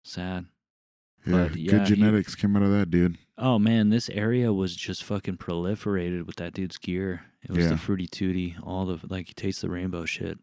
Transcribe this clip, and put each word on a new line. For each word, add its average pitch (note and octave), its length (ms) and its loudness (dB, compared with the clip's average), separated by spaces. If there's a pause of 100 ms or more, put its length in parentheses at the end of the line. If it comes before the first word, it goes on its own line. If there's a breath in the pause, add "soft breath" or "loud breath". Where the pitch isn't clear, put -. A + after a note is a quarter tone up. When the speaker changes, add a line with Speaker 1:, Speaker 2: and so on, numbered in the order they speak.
Speaker 1:
Sad. F2+ 420 -8 (800)
Speaker 2:
Yeah, F2 60 0
Speaker 1:
But, F2 220 4
Speaker 2:
good E2 60 -6
Speaker 1:
yeah, G2 260 4
he G2+ 100 6
Speaker 2:
genetics G#2+ 400 4
came G2+ 200 2
out G2+ 80 6
of G2 80 6
that G2+ 180 4
dude. F2 280 4 (200)
Speaker 1:
Oh, B2 220 2
man, A2 300 4
this A2+ 200 2
area A2+ 420 0
was F#2+ 240 0
just - 280 -8
fucking G2 340 -6
proliferated F2+ 880 -4
with G2+ 120 -12
that F2 160 -8
dude's F#2 240 -6
gear. F2+ 480 -6 (180)
It - 80 -10
was E2+ 140 4
Speaker 2:
Yeah. E2 60 4
Speaker 1:
the E2+ 60 0
Fruity F#2 300 -2
Tooty, F2+ 560 -2
all F#2+ 220 -4
the, F2+ 220 -4
like, F#2 200 -8
you - 80 -20
taste - 260 -6
the F2 80 -4
rainbow F2 360 -6
shit. - 380 -6